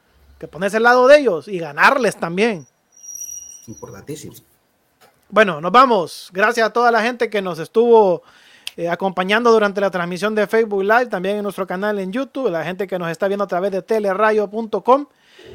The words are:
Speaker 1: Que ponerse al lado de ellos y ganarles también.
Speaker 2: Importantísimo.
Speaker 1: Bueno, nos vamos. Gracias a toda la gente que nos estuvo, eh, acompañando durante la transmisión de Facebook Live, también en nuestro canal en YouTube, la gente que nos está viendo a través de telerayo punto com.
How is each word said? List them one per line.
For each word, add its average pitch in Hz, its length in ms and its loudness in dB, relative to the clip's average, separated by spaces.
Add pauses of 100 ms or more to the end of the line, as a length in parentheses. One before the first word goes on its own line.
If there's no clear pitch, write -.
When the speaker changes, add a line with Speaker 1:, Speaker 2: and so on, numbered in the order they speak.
(380)
Speaker 1:
Que - 80 -14
ponerse 190 320 -4
al 226 60 2
lado 247 240 6
de 294 100 10
ellos 196 300 -2
y 196 100 -6
ganarles 180 580 2
también. 185 480 -2 (1000)
Speaker 2:
Importantísimo. - 680 -16 (920)
Speaker 1:
Bueno, 190 320 0
nos 175 120 -4
vamos. 226 600 2
Gracias 220 340 0
a 214 60 -6
toda 240 180 2
la 226 120 2
gente 233 260 -4
que 208 140 -4
nos 175 160 -8
estuvo, 214 640 2 (540)
eh, 170 120 -6
acompañando 190 640 0
durante 208 300 2
la 196 100 0
transmisión 180 440 -4
de 214 120 0
Facebook 214 380 -2
Live, 226 220 2
también 202 320 -4
en 208 40 -6
nuestro 196 240 -6
canal 196 320 -4
en 190 140 -6
YouTube, 262 380 -4
la 160 140 -4
gente 185 220 -6
que 180 140 -6
nos 170 100 -4
está 165 160 -4
viendo 202 160 -2
a 196 60 -4
través 185 240 -2
de 185 100 -4
telerayo 214 680 0
punto 214 340 -6
com. 277 240 2 (480)